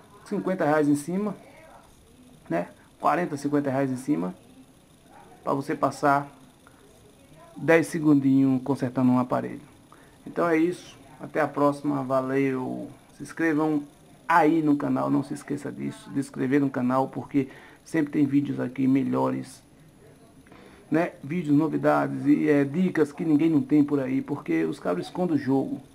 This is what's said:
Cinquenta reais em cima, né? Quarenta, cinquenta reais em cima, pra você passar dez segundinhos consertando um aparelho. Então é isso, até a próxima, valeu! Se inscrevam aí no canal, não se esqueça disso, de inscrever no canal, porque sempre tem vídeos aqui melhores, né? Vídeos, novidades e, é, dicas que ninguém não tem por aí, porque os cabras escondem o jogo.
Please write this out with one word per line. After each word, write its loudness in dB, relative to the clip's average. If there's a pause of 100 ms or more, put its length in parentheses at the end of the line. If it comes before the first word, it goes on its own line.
(240)
Cinquenta -2
reais 4
em 4
cima, -4 (1120)
né? -4 (320)
Quarenta, 0
cinquenta -2
reais 0
em -4
cima, -4 (1080)
pra -2
você -4
passar 0 (1300)
dez 4
segundinhos 4
consertando 0
um 4
aparelho. -2 (640)
Então -2
é 2
isso, -2 (240)
até -6
a 0
próxima, 0
valeu! -2 (280)
Se -14
inscrevam 0 (460)
aí 4
no 4
canal, -2
não 0
se -10
esqueça -10
disso, -10
de -4
inscrever 0
no 0
canal, 0
porque -4 (360)
sempre -2
tem 2
vídeos 0
aqui -2
melhores, 0 (1300)
né? 0 (100)
Vídeos, 0
novidades 0
e, 4
é, 4
dicas 0
que -6
ninguém 4
não 4
tem 4
por 0
aí, -2
porque -2
os -4
cabras -4
escondem -2
o 2
jogo. -2 (140)